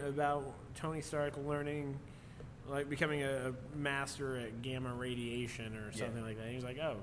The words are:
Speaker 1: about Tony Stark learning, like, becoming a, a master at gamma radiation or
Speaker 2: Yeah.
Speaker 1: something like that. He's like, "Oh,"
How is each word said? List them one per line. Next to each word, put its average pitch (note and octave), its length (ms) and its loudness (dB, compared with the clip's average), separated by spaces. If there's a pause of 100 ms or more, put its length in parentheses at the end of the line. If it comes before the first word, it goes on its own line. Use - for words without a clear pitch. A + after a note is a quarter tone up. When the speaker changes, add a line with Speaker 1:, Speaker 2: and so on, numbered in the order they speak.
Speaker 1:
about C#3+ 460 4 (240)
Tony D#3+ 240 0
Stark D3 340 2 (100)
learning, D3 540 2 (720)
like, C#3 200 2
becoming D3 360 4
a, C3+ 240 2 (260)
a - 20 -4
master C#3 600 2
at A#2 260 -4
gamma C3 320 0
radiation A#2+ 840 0
or G#2+ 160 -4
Speaker 2:
Yeah. G#2+ 120 -4
Speaker 1:
something A#2 180 0
like A2 160 -2
that. A2 100 -4
He's B2 160 -2
like, B2+ 140 -4
"Oh," D3+ 240 2